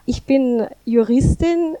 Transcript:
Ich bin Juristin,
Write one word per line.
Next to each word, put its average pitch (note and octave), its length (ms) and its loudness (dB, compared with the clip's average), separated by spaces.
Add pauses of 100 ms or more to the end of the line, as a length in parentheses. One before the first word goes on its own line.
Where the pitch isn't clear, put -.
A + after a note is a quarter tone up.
Ich - 180 -6
bin B3 420 0 (180)
Juristin, C#4+ 960 0